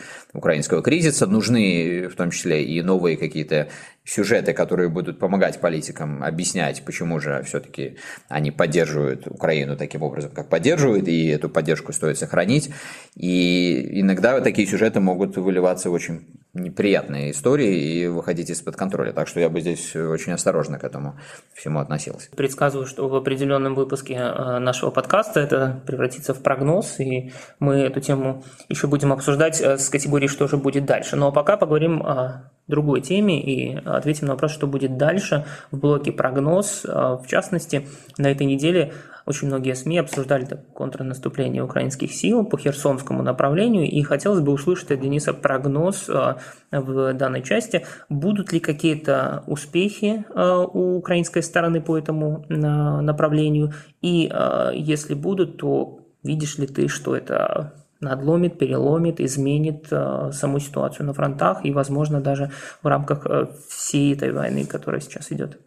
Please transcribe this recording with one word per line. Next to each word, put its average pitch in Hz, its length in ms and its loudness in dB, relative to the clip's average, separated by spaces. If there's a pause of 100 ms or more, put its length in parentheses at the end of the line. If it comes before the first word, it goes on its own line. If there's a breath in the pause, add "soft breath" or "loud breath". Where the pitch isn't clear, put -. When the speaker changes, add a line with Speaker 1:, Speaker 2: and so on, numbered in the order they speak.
(320 loud breath)
Speaker 1:
украинского 80 500 0
кризиса. 151 440 4
Нужны, 92 840 2
в 90 60 -14
том 87 160 -2
числе, 78 320 0
и 80 200 -2
новые 90 340 2
какие-то 76 500 -2 (380 loud breath)
сюжеты, 98 480 2
которые 87 380 0
будут 82 280 -4
помогать 92 420 0
политикам 78 640 -4
объяснять, 80 600 -2
почему 85 360 -4
же 71 240 -2
все-таки 71 520 -8 (320 loud breath)
они 73 220 -2
поддерживают 76 760 0
Украину 73 500 -2
таким 76 260 -8
образом, 73 320 -6
как - 140 -10
поддерживают, 104 600 2
и 82 200 2
эту 76 200 0
поддержку 78 440 0
стоит 76 260 -2
сохранить. 95 520 0 (460 loud breath)
И 87 840 2
иногда 98 340 4
вот 131 100 2
такие 101 240 2
сюжеты 92 320 2
могут 95 360 2
выливаться 90 540 2
в 87 40 2
очень 82 260 -4 (320)
неприятные 87 800 0
истории 90 720 2
и 87 40 0
выходить 85 440 -4
из-под - 260 -8
контроля. 82 360 -2
Так 78 140 -2
что - 140 -4
я 85 80 4
бы 82 120 -2
здесь 82 360 -4
очень 80 380 -2
осторожно 78 440 0
к - 60 -8
этому 71 340 -8 (360 loud breath)
всему 76 260 -4
относился. - 560 -8
Speaker 2:
Предсказываю, 135 500 -2
что 135 220 -4
в 131 60 0
определенном 135 600 0
выпуске, 135 400 -2
э, 123 440 -2
нашего 127 320 0
подкаста 160 500 2
это 131 460 0
превратится 127 460 -2
в - 100 -10
прогноз, 139 580 2
и 127 320 -4 (260 loud breath)
мы 139 160 2
эту 139 260 2
тему 135 440 -2 (240 loud breath)
еще 147 180 0
будем 139 260 2
обсуждать, 147 480 2
э, 135 180 4
с - 100 -2
категорией 147 400 2
«Что 143 180 0
же 143 100 2
будет 139 280 2
дальше?». 135 320 0
Ну 143 100 4
а 139 60 4
пока 151 240 4
поговорим 160 460 2
о 131 480 -4 (180)
другой 147 320 2
теме 190 420 2
и 127 420 -2
ответим 151 440 0
на 135 60 0
вопрос, 151 180 0
что 151 140 -2
будет 135 300 -2
дальше 156 480 2 (280 loud breath)
в 139 60 -6
блоке 147 340 2
«Прогноз». 151 720 0
Э, 127 360 0
в 131 60 -16
частности, - 640 -2 (280 loud breath)
на 139 120 2
этой 139 180 2
неделе 147 460 2 (340 loud breath)
очень 143 220 -2
многие 131 260 0
сми 160 220 -2
обсуждали 139 480 0
так, - 300 -12
контрнаступление 131 880 -4
украинских 131 500 -2
сил 214 320 2
по 156 140 0
Херсонскому 135 640 0
направлению, 143 680 2
и 147 120 2
хотелось 170 380 2
бы 143 120 4
услышать 170 380 0
от 139 100 0
Дениса 143 320 0
прогноз, 143 760 0
э, 131 260 2 (360 loud breath)
в 131 440 0
данной 127 280 -2
части. 208 440 0 (240 loud breath)
Будут 180 420 0
ли 165 80 2
какие-то 147 840 0
успехи, 202 840 -2
э, 180 440 2
у 180 240 2
украинской 175 460 0
стороны 165 380 2
по 160 160 0
этому, 156 520 -2
э, 160 60 -2
направлению? 151 1200 2 (300 loud breath)
И, 170 280 4
э, - 440 2
если 151 400 -2
будут, 170 420 -2
то 139 440 -2 (220)
видишь 151 360 -2
ли 143 80 -2
ты, 139 220 0
что 131 280 -2
это - 560 -2 (280)
надломит, 156 580 0
переломит, 143 640 2
изменит, 147 680 0
э, 139 420 -2
саму 143 280 -2
ситуацию 139 460 -4
на 139 80 -4
фронтах 143 500 0
и, 143 80 0
возможно, 143 480 0
даже 139 300 -2 (320 loud breath)
в 156 60 0
рамках, 143 380 0
э, 139 200 0 (240)
всей 143 420 0
этой 135 200 -2
войны, 139 340 -2
которая - 340 -6
сейчас - 320 -12
идет? 147 240 -6 (100)